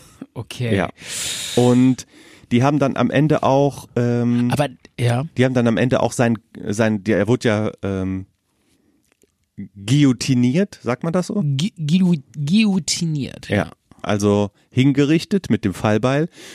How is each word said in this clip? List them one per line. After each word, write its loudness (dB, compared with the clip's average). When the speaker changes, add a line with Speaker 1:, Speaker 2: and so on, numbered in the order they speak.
Speaker 1:
Okay. -6
Speaker 2:
Ja. 0
Und 4
die 4
haben 2
dann 0
am 0
Ende 2
auch, 0
ähm, 0
Speaker 1:
Aber, -2
ja. -2
Speaker 2:
die 2
haben 0
dann 2
am 2
Ende 0
auch 0
sein, 0
sein, 0
der, 0
er 0
wurde 0
ja, 0
ähm, -6
guillotiniert, 2
sagt -4
man -4
das -2
so? -8
Speaker 1:
Gui-, -2
guillo-, 0
guillotiniert, -2
Speaker 2:
Ja. 0
Speaker 1:
ja. -2
Speaker 2:
Also 0
hingerichtet 2
mit 0
dem 0
Fallbeil 0